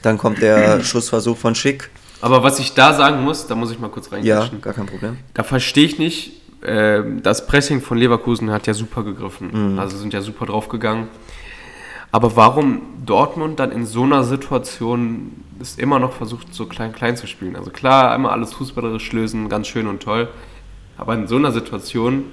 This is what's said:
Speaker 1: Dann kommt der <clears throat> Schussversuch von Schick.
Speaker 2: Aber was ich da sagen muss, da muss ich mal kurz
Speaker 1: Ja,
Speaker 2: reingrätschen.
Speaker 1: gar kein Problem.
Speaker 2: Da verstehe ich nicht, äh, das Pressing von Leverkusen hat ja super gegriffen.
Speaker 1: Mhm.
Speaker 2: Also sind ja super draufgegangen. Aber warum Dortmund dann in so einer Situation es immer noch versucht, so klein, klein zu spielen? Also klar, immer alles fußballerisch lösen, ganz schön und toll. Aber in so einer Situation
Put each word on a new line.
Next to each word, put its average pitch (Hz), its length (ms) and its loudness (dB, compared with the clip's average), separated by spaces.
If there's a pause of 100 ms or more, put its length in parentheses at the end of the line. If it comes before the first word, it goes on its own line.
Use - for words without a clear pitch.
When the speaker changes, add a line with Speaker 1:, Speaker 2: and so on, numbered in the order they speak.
Speaker 1:
Dann 110 160 4
kommt 107 240 0
der 107 400 6
<clears throat> - 20 -6
Schussversuch 117 540 0
von 113 180 0
Schick. 139 340 -2 (320)
Speaker 2:
Aber 127 220 6
was 139 160 4
ich 131 140 -4
da 147 200 8
sagen 143 300 4
muss, 151 240 -2
da 110 80 -2
muss 113 160 -2
ich 117 80 -10
mal 110 100 -8
kurz - 200 -12 (120)
Speaker 1:
Ja, 107 180 4
Speaker 2:
reingrätschen. 113 220 -4
Speaker 1:
gar 101 120 -8
kein 101 140 -6
Problem. 104 300 -8 (160)
Speaker 2:
Da 117 100 -2
verstehe 135 420 4
ich 147 140 -4
nicht, 165 340 -4 (300)
äh, 107 380 2 (220)
das - 240 0
Pressing 143 340 2
von 120 160 -2
Leverkusen 117 540 2
hat 107 160 -2
ja 110 60 0
super 110 300 -6
gegriffen. 98 680 -4
Speaker 1:
Mhm. 95 60 -2
Speaker 2:
Also 98 180 -4
sind 104 160 -6
ja 101 80 -2
super 107 260 -8
draufgegangen. 110 600 -4 (1040)
Aber 113 240 2
warum 127 460 6 (240)
Dortmund 147 540 0
dann 131 120 -2
in 117 140 -6
so 110 180 -4
einer 139 200 4
Situation 120 1200 -4 (180)
es 127 160 -14
immer 139 220 2
noch 127 140 0
versucht, 117 420 -10
so 113 100 -8
klein, 113 260 -8
klein 120 240 -2
zu 117 120 -12
spielen? 90 280 -10
Also 90 140 -12
klar, 131 460 4
immer 127 160 2
alles 113 240 -2
fußballerisch 117 580 -6
lösen, 110 340 -2
ganz 107 200 -4
schön 113 180 -4
und 98 160 -6
toll. 113 260 -2 (680)
Aber - 160 -4
in 107 140 -4
so 117 80 0
einer 139 160 4
Situation 117 800 -2